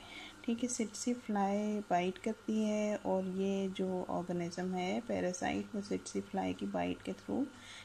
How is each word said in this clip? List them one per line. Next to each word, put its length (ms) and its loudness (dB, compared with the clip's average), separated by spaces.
ठीक 180 2
है, 60 2
सिट्सी 440 0
फ्लाई 680 2
bite 380 2
करती 460 0
है 320 2
और 320 2
ये 420 2
जो 400 0
organism 640 0
है 280 0
parasite 760 0
वो 60 0
सिट्सी 400 -2
फ्लाई 320 0
की 120 -4
बाइट 360 0
के 120 -4
through 320 0